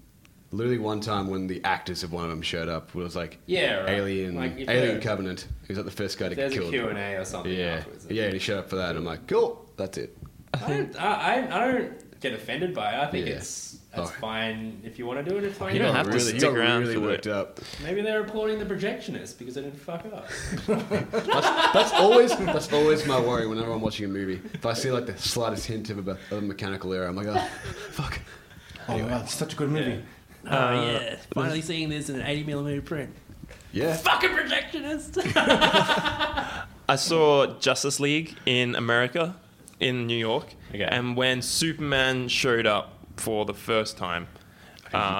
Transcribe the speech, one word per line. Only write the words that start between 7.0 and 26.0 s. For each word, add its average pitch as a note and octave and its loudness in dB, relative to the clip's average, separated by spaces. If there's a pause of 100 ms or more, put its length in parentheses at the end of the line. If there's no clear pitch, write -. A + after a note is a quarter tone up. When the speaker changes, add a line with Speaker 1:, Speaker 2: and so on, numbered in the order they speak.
Speaker 2:
or F#2 -4
something F#2 -6
Speaker 1:
Yeah. F2+ 0 (140)
Speaker 2:
afterwards. - -12
Speaker 1:
Yeah, G#2+ 0
and G2 0
he F#2+ -2
showed G2+ -2
up - -12
for F#2+ -2
that, F2+ 0
and D#2+ -4
I'm E2 -4
like, E2 -6
"Cool, - 2 (120)
that's - -6
it." - -10 (380)
Speaker 2:
I C3 -4
don't, C#3+ -2
I, G3+ 2
I A#3 2
don't - -4
get B2+ -2
offended C#3+ -4
by G#2+ 0
it. B2+ -2
I D3 2
think F3+ -2
Speaker 1:
Yeah. - -2
Speaker 2:
it's, - -10 (160)
that's E2+ -4
Speaker 1:
Oh. - -10
Speaker 2:
fine A2 -4
if A2+ -12
you A#2+ -8
wanna C3 -4
do F3+ -2
it. G3+ -2
It's G3 -6
fine F#3+ -2
Speaker 3:
You F#3+ 2
Speaker 2:
if - 4
Speaker 3:
don't - 4
have - 2
to G#2+ 0
Speaker 1:
really, A#2+ 2
he A#2 -2
Speaker 3:
stick C#3+ 6
Speaker 1:
got B2 2
Speaker 3:
around A#2+ 6
Speaker 1:
really A#2 0
Speaker 3:
for G#2+ 0
Speaker 1:
worked G#2 0
Speaker 3:
that. G#2 -2
Speaker 1:
up. - -4 (220)
Speaker 2:
Maybe F#3 -2
they're G#3+ 0
applauding G#3+ -2
the G#3 -4
projectionist F#3 -4
because B2 -10
they C#3 -4
didn't C#3+ -10
fuck E3+ -8
up. G#3 -12 (380)
<laughs> - -
Speaker 1:
That's, A3+ 2
that's - 6
always, A#3 10
that's F3 0
always D3+ 6
my C3 4
worry A#2 2
whenever A2+ -2
I'm A2 -2
watching G#2 -2
a - -2
movie. F#2+ -2 (140)
If - -6
I A#2 2
see, B2+ -2
like, A#2+ 0
the F#2 -6
slightest A2 -2
hint A2 -6
of G2 -6